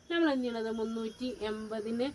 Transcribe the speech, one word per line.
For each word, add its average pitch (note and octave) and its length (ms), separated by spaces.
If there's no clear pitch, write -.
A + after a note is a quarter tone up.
നമ്മൾ E4+ 160
എന്ത് C4 160
ചെയ്യണത്, A3+ 260
മുന്നൂറ്റി A3+ 680
എൺപതിന്, A3 720